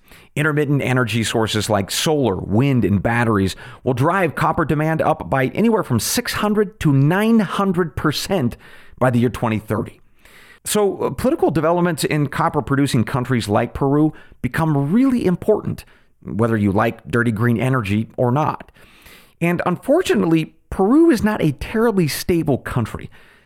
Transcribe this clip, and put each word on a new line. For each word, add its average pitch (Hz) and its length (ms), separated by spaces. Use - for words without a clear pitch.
intermittent 147 480
energy 120 400
sources 110 480
like 98 220
solar, 139 440
wind, 113 480
and 95 160
batteries 113 540
will 127 100
drive 160 400
copper 160 300
demand 156 360
up 165 300
by 135 180
anywhere 214 360
from 113 160
six - 320
hundred 208 480
to 151 120
nine 185 460
hundred 185 560
percent 151 640
by 127 120
the 120 100
year 123 80
twenty 110 320
thirty. - 400
So, 202 340
uh, 120 120
political 247 420
developments 170 500
in 147 240
copper-producing 139 760
countries 123 440
like 117 260
Peru 147 380
become 143 480
really 247 340
important, - 600
whether 113 340
you 101 160
like 113 340
dirty 117 240
green 117 280
energy 113 580
or 123 160
not. - 400
And 170 260
unfortunately, 180 880
Peru 285 420
is 233 120
not 214 220
a 151 80
terribly 202 560
stable 151 500
country. - 500